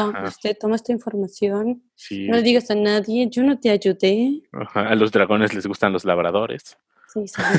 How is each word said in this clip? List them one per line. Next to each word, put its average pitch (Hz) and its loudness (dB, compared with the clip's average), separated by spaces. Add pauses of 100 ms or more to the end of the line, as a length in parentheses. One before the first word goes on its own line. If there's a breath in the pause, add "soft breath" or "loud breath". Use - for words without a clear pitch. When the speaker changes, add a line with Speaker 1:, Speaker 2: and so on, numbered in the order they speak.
(100)
Speaker 1:
Ajá. 196 -6
Speaker 2:
usted 208 -6
toma 220 -2
esta 226 -4
información, 214 -4 (140)
Speaker 1:
Sí. - -8
Speaker 2:
no 226 2
le 233 2
digas 240 2
a 214 0
nadie, 208 0
yo 240 -2
no 269 2
te 233 0
ayudé". 208 0 (120)
Speaker 1:
Ajá, - -4
a 113 2
los 107 4
dragones 104 2
les 101 -6
gustan 98 -2
los 92 -4
labradores. 95 -2 (340)
Speaker 2:
Sí, 214 -8
sí, - -8 (160)